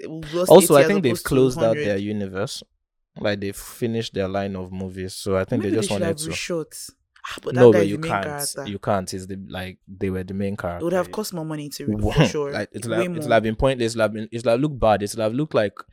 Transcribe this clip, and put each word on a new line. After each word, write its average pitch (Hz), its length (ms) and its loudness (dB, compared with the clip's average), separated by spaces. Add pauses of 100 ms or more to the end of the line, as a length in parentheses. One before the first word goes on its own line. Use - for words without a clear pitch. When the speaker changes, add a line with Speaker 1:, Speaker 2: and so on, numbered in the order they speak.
Speaker 1:
we've 156 280 -10
lost 180 160 4
Speaker 2:
Also, 170 240 10
I 139 60 10
Speaker 1:
eighty 135 40 8
as - 60 2
Speaker 2:
think 202 140 2
they've 120 80 2
Speaker 1:
opposed - 120 -4
to - 40 -6
Speaker 2:
closed 131 300 4
out 113 100 2
Speaker 1:
hundred." 110 180 0
Speaker 2:
their 101 100 0
universe. 101 640 -4 (560)
Like, 101 220 -2
they've 101 160 -6
finished 113 560 -6
their 98 160 -2
line 98 280 -4
of 92 160 -8
movies, 95 420 -8
so 95 240 0
I 95 60 2
think 131 180 -2
Speaker 1:
Maybe - 80 0
Speaker 2:
they - 80 0
just 208 100 0
Speaker 1:
they 208 60 -2
should 190 80 0
Speaker 2:
wanted 165 180 -2
Speaker 1:
have 156 60 -8
Speaker 2:
to 160 60 -6
Speaker 1:
reshot. - 580 -8 (380)
Ah, - 140 -14
but - 120 -6
Speaker 2:
No, 123 180 10
Speaker 1:
that - 0 -
guy 107 60 4
Speaker 2:
but 101 80 4
Speaker 1:
is 101 40 -2
Speaker 2:
you 101 60 -4
Speaker 1:
the - 60 -8
main - 80 -4
Speaker 2:
can't. 107 140 -2
Speaker 1:
character. 143 420 -8
Speaker 2:
You 98 120 -8
can't. 98 360 -2
It's 92 120 -10
the, 98 220 -10
like, 92 300 -10 (100)
they 98 220 -6
were 92 120 -4
the 95 120 -10
main 98 200 -2
character. 87 280 -6
Speaker 1:
It - 20 -4
would 170 80 -4
have 180 180 -2
cost 214 220 -8
more 160 140 -8
money 151 240 -10
to 143 160 -12
re-, - 100 0
Speaker 2:
Wha- - 160 0
Speaker 1:
for 151 140 6
sure. 143 260 -4
Speaker 2:
<laughs> - 60 -4
Like, 104 140 -6
it'll 107 180 -8
Speaker 1:
Way 110 80 -2
Speaker 2:
have, - 120 0
it'll 160 140 -6
Speaker 1:
more. 117 80 0
Speaker 2:
have 113 100 6
been 110 140 -2
pointless. 123 380 0
It'll 113 80 0
have 107 100 2
been, 110 180 -8
it'll 117 220 -2
have 123 80 2
looked 143 180 -4
bad. 107 240 4
It'll 110 200 -4
have 110 100 0
looked 147 220 -2
like 107 180 2 (200)